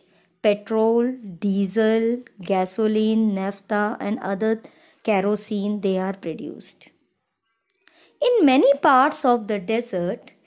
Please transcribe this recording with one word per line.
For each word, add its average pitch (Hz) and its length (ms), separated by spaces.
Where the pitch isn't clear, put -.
petrol, 220 720
diesel, 220 840
gasoline, 214 960
naphtha 208 640
and 202 180
other 220 420
kerosene, 208 760
they 190 180
are 190 140
produced. - 760
In 453 240
many 285 300
parts 285 500
of 240 220
the 208 120
desert, 196 720